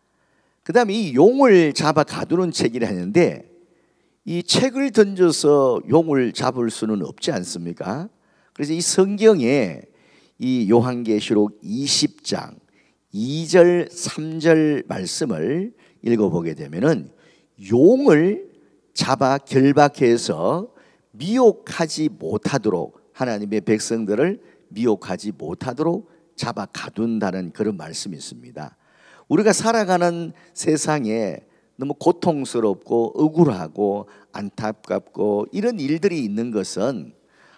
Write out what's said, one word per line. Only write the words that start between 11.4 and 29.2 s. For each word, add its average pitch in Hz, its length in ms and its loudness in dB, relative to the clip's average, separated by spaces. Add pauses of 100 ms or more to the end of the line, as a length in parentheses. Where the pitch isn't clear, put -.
이십 135 640 -4
장, - 320 -8 (540)
이 143 360 -6
절, 175 440 6
삼 160 480 -10
절 156 480 2
말씀을 117 880 -4 (300)
읽어보게 87 500 0
되면은 80 560 -2 (640)
"용을 190 800 4 (440)
잡아 135 440 0
결박해서 135 1300 2 (400)
미혹하지 170 960 0 (100)
못하도록", 104 800 -4 (140)
하나님의 104 480 -4
백성들을 113 800 -2 (280)
미혹하지 104 680 -4
못하도록 131 720 -6 (260)
잡아 110 320 -8
가둔다는 101 840 -6
그런 104 260 -4
말씀이 82 380 -12
있습니다. - 640 -18 (500)